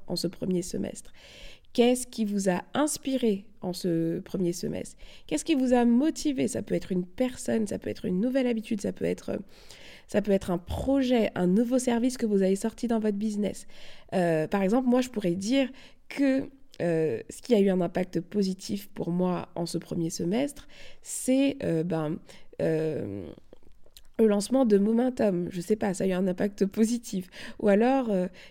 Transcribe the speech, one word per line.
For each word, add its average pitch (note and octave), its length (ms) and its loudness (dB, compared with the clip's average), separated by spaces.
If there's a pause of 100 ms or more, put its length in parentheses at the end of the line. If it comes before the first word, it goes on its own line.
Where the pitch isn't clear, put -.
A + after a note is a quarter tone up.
en F3 100 -6
ce F3 120 -2
premier F3+ 340 -2
semestre ? - 500 -8 (600)
Qu'est-ce B3 340 4
qui - 180 -4
vous G3+ 240 0
a F3+ 140 2 (100)
inspiré B3 720 0 (160)
en F3+ 140 -6
ce E3+ 460 -2
premier F#3 320 -2
semestre ? F3 440 -6 (300)
Qu'est-ce D4+ 180 -4
qui E4 100 2
vous B3+ 200 4
a A#3+ 100 6
motivé ? C4 640 2
Ça A3 140 -6
peut G3+ 120 -4
être - 160 -2
une F3+ 140 0
personne, A#3 640 -2
ça G3 120 -4
peut - 120 -8
être - 160 -6
une F#3 120 0
nouvelle B3+ 280 0
habitude, A3 340 -2
ça F#3+ 120 -2
peut - 120 -6
être, - 340 -4 (720)
ça G3+ 140 0
peut G3+ 100 2
être G3 180 2
un F3 80 0
projet, B3+ 760 2
un F3+ 120 2
nouveau A#3 320 4
service B3 380 0
que - 80 -4
vous G#3 180 2
avez F#3+ 140 4
sorti A3+ 320 -4
dans A3+ 100 2
votre G#3+ 200 0
business. G#3 480 -4 (480)
Euh, E3 340 2
par G3 140 2
exemple, A#3+ 260 2
moi, B3 140 6
je B3 80 -4
pourrais F3+ 240 0
dire A#3+ 340 2 (400)
que, C4+ 400 0 (320)
euh, D#3+ 480 0
ce - 140 -16
qui A#3+ 120 2
a G#3 60 8
eu G3 80 6
un F#3 120 4
impact F3 400 -2
positif G3 680 -4
pour - 220 -6
moi F3+ 440 -2
en E3+ 120 -4
ce E3 100 -6
premier E3 340 -4
semestre, A3 580 -4 (340)
c'est, C4+ 600 0
euh, E3 220 0
ben, D#3+ 340 -2 (440)
euh, D#3 640 -2 (920)
le A3+ 80 6
lancement G#3+ 380 4
de G#3 140 6
Momentum. A3 720 2
Je F#3 100 -6
sais G#3+ 160 0
pas, G#3+ 160 0
ça F#3+ 120 -2
a - 20 2
eu F#3+ 60 2
un F#3 140 2
impact G3 400 0
positif. G#3+ 600 0 (320)
Ou A3 80 2
alors, A#3 420 6
euh, F#3 180 2 (220)